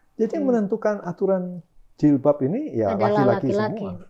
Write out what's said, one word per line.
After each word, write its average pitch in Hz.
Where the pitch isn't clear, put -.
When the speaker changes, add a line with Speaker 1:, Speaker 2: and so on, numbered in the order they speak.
Speaker 1:
Jadi 220
yang 320
Speaker 2:
Hmm. 254
Speaker 1:
menentukan 208
aturan 180
jilbab 143
ini 196
ya 107
Speaker 2:
Adalah 104
Speaker 1:
laki-laki 139
Speaker 2:
laki-laki. 208
Speaker 1:
semua. 185